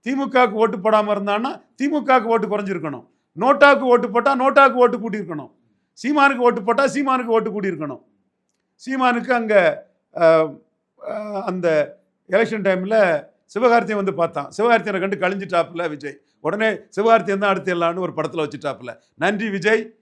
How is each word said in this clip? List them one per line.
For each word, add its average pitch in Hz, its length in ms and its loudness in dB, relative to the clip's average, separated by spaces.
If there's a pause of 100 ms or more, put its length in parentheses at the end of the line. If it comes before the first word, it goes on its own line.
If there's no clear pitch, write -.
திமுகவுக்கு 254 460 2
ஓட்டு 214 240 0
போடாம 208 320 2
இருந்தான்னா 208 540 -4 (200)
திமுகவுக்கு 262 420 2
ஓட்டு 214 340 0
குறைஞ்சிருக்கணும். 160 480 -8 (340)
நோட்டாக்கு 277 400 6
ஓட்டு 247 300 2
போட்டா 240 300 0
நோட்டாக்கு 269 340 6
ஓட்டு 247 240 2
கூட்டியிருக்கணும். 180 520 -8 (520)
சீமானுக்கு 277 360 2
ஓட்டு 240 240 2
போட்டா 233 240 0
சீமானுக்கு 262 400 -2
ஓட்டு 220 340 -2
கூட்டியிருக்கணும். 156 420 -6 (840)
சீமானுக்கு 254 440 -2
அங்க, 208 540 2 (300)
அஹ், 160 440 2 (500)
அஹ், 208 340 -8
அந்த 175 540 -2 (320)
எலெக்ஷன் 214 340 0
டைம்ல 190 600 0 (220)
சிவகார்த்தியை 226 480 0
வந்து 196 200 -2
பார்த்தான். 165 440 -4
சிவகார்த்தியனை 208 420 0
கண்டு 196 160 -4
கழிஞ்சிட்டாப்புல 175 720 -4
விஜய். 143 300 -10 (220)
உடனே 208 280 -2
சிவகார்த்தியன் 208 680 0
தான் 202 120 0
அடுத்து 185 240 -2
எல்லாம்னு 170 240 -2
ஒரு 175 180 -6
படத்துல 156 320 -4
வச்சுட்டாப்புல. 123 520 -10 (140)
நன்றி 202 360 -2
விஜய். 214 520 -2